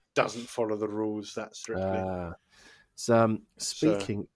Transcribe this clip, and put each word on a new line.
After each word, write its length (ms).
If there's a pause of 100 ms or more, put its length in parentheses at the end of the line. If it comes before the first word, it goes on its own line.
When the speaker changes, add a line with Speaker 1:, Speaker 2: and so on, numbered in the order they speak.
(140)
Speaker 1:
doesn't 340
follow 280
the 120
rules 460
that 220
strictly. 480
Speaker 2:
Ah. 280 (640)
So, 240
um, 240 (160)
Speaker 1:
So 500
Speaker 2:
speaking 260